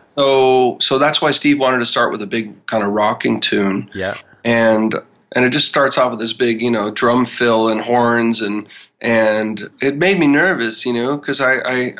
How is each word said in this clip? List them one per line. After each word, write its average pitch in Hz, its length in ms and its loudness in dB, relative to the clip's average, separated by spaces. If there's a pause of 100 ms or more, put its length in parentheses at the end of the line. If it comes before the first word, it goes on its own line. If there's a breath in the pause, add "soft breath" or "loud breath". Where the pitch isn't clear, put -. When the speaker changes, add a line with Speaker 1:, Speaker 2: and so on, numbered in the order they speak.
Speaker 1:
so, 131 760 2
so 131 180 0
that's 147 240 0
why 151 80 2
Steve 143 300 0
wanted 131 180 2
to 117 80 -2
start 120 240 0
with 104 120 -8
a 101 40 -8
big 107 400 -8
kind 110 160 -2
of 101 100 -2
rocking 110 480 0
tune. 98 540 -2
Speaker 2:
Yeah. 95 220 -6 (280)
Speaker 1:
And, 113 520 2 (360)
and 127 120 2
it 123 60 2
just 139 180 0
starts 139 300 0
off 127 120 2
with 117 100 -6
this 113 120 -4
big, 117 280 -2
you 120 100 0
know, 107 200 -2
drum 120 360 0
fill 113 420 0
and 110 120 -2
horns, 117 600 2
and, 104 260 -4 (340 loud breath)
and 110 680 0 (120)
it 143 160 -2
made 180 220 2
me 156 80 2
nervous, 143 600 0
you 123 60 0
know, 127 260 -2
'cause 143 220 -6
I, 131 180 2
I, 127 420 -4